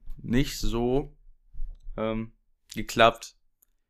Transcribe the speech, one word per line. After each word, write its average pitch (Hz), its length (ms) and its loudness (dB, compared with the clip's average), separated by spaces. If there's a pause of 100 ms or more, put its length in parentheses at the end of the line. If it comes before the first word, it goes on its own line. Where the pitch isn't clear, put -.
(180)
nicht - 420 0
so, 120 560 0 (800)
ähm, 110 380 -4 (440)
geklappt, - 580 4 (540)